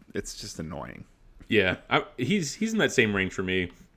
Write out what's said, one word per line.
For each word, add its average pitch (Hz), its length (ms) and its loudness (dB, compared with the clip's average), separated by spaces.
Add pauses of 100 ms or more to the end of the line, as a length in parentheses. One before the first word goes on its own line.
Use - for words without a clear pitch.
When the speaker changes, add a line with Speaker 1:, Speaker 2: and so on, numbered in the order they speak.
(140)
Speaker 1:
it's - 220 -8
just - 240 -12
annoying. 71 440 -10 (460)
Speaker 2:
Yeah, 95 280 4 (120)
I, 151 140 2 (140)
he's, 156 360 0
he's 220 200 -4
in 214 60 2
that 143 140 4
same 110 220 4
range 95 180 0
for 98 100 -4
me. 92 280 0 (260)